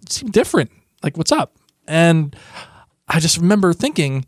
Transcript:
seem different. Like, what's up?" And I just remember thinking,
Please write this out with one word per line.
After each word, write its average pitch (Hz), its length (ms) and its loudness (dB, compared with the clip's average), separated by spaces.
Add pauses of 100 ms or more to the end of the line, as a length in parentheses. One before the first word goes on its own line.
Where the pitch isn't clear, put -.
seem - 240 -8
different. 202 400 0 (320)
Like, 156 140 -6
what's 165 140 -4
up?" 294 240 -2 (320)
And 160 480 2 (720)
I 165 120 0
just 160 180 0
remember 185 360 2
thinking, 151 540 -2